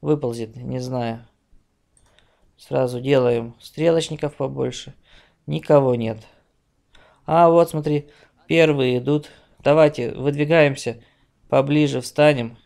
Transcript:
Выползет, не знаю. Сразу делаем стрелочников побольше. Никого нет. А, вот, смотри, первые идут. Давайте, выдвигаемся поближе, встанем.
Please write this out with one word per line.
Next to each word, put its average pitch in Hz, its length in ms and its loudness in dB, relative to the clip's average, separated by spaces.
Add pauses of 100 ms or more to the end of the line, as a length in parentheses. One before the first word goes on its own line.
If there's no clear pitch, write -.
Выползет, 120 560 -6
не 123 220 -10
знаю. 120 480 -8 (1300)
Сразу 127 440 -4
делаем 120 600 0
стрелочников 160 760 -4
побольше. 131 580 -8 (520)
Никого 147 480 2
нет. 113 240 -6 (1080)
А, 165 220 4
вот, 170 220 4
смотри, 151 380 -4 (380)
первые 143 520 2
идут. 143 320 -2 (300)
Давайте, 151 520 2
выдвигаемся 143 880 0 (460)
поближе, 139 520 0
встанем. 127 640 0